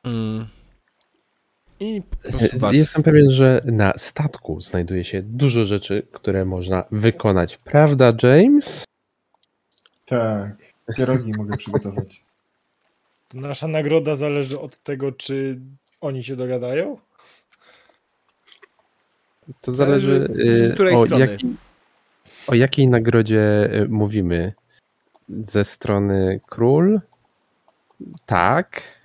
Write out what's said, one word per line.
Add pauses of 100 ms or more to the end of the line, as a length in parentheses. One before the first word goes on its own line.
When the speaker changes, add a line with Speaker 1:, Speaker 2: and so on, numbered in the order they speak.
Speaker 1:
Mm. (1300)
I (200)
po
prostu
was
Speaker 2:
Jestem
pewien,
że
na
statku
znajduje
się
dużo
rzeczy,
które
można
wykonać.
Prawda, (100)
James? (1200)
Speaker 3:
Tak. (460)
Pierogi
mogę
przygotować. (1040)
Speaker 4:
To
nasza
nagroda
zależy
od
tego,
czy (400)
oni
się
dogadają? (2750)
Speaker 2:
To
zależy,
Speaker 1:
Zależy,
z
Speaker 2:
y,
Speaker 1:
której
Speaker 2:
o
Speaker 1:
strony.
Speaker 2:
jakiej, (920)
o
jakiej
nagrodzie,
y,
mówimy? (760)
Ze
strony
król? (1300)
Tak. (220)